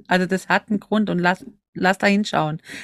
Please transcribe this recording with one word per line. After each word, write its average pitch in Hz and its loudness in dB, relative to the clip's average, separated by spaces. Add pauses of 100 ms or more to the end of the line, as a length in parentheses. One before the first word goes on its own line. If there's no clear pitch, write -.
Also 185 2
das 180 -4
hat 202 0
einen 208 -2
Grund 208 -2
und 175 0
lass, 175 0 (300)
lass 190 0
da 208 2
hinschauen. 165 0 (220)